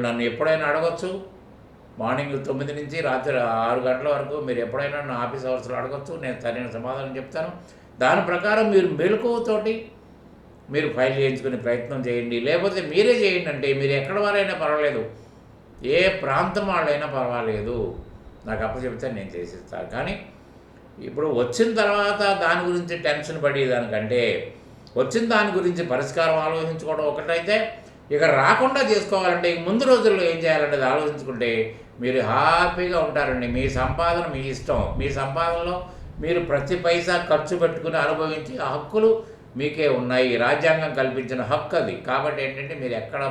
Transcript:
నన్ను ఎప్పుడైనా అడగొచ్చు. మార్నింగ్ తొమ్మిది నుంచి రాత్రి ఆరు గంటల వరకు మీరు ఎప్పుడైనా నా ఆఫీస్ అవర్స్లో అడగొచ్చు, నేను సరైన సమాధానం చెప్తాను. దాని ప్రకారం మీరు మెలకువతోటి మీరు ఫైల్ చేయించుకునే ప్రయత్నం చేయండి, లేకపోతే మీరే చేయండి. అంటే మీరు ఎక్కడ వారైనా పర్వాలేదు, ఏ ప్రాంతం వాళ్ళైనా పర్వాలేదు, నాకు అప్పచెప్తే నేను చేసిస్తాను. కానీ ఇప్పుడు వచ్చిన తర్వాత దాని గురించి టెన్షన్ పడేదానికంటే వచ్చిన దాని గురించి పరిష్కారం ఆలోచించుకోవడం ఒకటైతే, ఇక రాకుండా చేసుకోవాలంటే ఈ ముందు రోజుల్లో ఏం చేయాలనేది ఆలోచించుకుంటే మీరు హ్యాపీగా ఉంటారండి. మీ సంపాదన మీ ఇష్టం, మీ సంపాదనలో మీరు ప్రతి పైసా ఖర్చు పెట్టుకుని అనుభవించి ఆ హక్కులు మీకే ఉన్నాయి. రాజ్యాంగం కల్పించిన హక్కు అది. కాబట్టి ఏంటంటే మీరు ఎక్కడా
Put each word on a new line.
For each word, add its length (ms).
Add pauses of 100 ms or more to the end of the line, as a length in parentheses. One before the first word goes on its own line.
నన్ను 260
ఎప్పుడైనా 400
అడగొచ్చు. 400 (880)
మార్నింగ్ 360 (100)
తొమ్మిది 320
నుంచి 180 (120)
రాత్రి 280 (320)
ఆరు 180
గంటల 280
వరకు 200 (120)
మీరు 180
ఎప్పుడైనా 340 (120)
నా 40 (100)
ఆఫీస్ 240
అవర్స్లో 320
అడగొచ్చు, 420
నేను 220
సరైన 320
సమాధానం 420
చెప్తాను. 320 (500)
దాని 200 (100)
ప్రకారం 420
మీరు 240
మెలకువతోటి 760 (1000)
మీరు 240
ఫైల్ 240
చేయించుకునే 360 (100)
ప్రయత్నం 400
చేయండి, 400
లేకపోతే 320 (120)
మీరే 300
చేయండి. 320
అంటే 140 (120)
మీరు 220
ఎక్కడ 240
వారైనా 380
పర్వాలేదు, 380 (920)
ఏ 40 (220)
ప్రాంతం 500
వాళ్ళైనా 440
పర్వాలేదు, 600 (720)
నాకు 200
అప్పచెప్తే 400 (100)
నేను 200
చేసిస్తాను. 580
కానీ 180 (920)
ఇప్పుడు 200 (140)
వచ్చిన 280 (120)
తర్వాత 400 (220)
దాని 260
గురించి 260 (120)
టెన్షన్ 360
పడేదానికంటే 800 (800)
వచ్చిన 220 (100)
దాని 240
గురించి 340
పరిష్కారం 540
ఆలోచించుకోవడం 680
ఒకటైతే, 460 (580)
ఇక 80 (180)
రాకుండా 400 (120)
చేసుకోవాలంటే 600
ఈ 120
ముందు 240
రోజుల్లో 400
ఏం 140
చేయాలనేది 480
ఆలోచించుకుంటే 580 (500)
మీరు 180 (120)
హ్యాపీగా 640 (100)
ఉంటారండి. 400 (120)
మీ 40 (180)
సంపాదన 520
మీ 80 (140)
ఇష్టం, 260 (180)
మీ 80 (140)
సంపాదనలో 560 (460)
మీరు 160 (100)
ప్రతి 340
పైసా 320 (140)
ఖర్చు 320
పెట్టుకుని 420
అనుభవించి 500 (120)
ఆ 100
హక్కులు 340 (500)
మీకే 280 (100)
ఉన్నాయి. 340 (120)
రాజ్యాంగం 560
కల్పించిన 420 (100)
హక్కు 280
అది. 160 (120)
కాబట్టి 380
ఏంటంటే 360
మీరు 200
ఎక్కడా 300